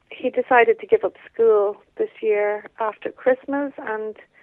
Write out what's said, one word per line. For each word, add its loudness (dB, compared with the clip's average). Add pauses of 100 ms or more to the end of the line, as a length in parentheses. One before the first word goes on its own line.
(100)
he -6
decided 2
to -16
give 2
up -4 (180)
school 2 (180)
this -4 (100)
year -2 (120)
after -6
Christmas, -4
and -8 (280)